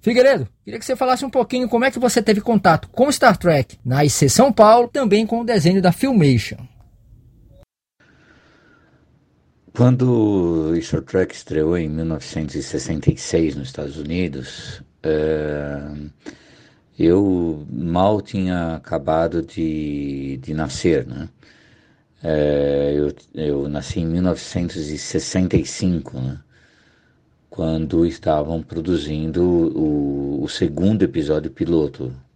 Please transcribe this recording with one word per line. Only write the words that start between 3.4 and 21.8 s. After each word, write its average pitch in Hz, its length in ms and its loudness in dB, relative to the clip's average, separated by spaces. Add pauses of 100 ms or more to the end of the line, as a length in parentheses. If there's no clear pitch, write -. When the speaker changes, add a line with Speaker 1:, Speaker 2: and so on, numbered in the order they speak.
Speaker 1:
na 131 180 2
I 147 60 4
C - 180 2
São 262 240 6
Paulo, 233 380 8
também 220 360 2
com 226 140 -2
o 233 60 -6
desenho 190 360 4
da 170 120 4
Filmation. 160 640 2 (3250)
Speaker 2:
Quando 104 1080 2
Star 76 220 -4
Trek 92 300 -2
estreou 78 440 -2
em 82 100 -2
mil 78 160 -6
novecentos 78 500 -6
e 76 80 -6
sessenta 73 520 -2
e - 40 -4
seis 80 380 -2
nos 65 140 -10
Estados 73 280 -10
Unidos, 78 840 -8 (200)
eh, 73 1040 -4 (920)
eu 85 720 2
mal 87 500 0
tinha 90 540 -4
acabado 80 680 -2
de, 71 1000 -6
de 78 100 -8
nascer, 76 540 0
né? 65 220 -12 (920)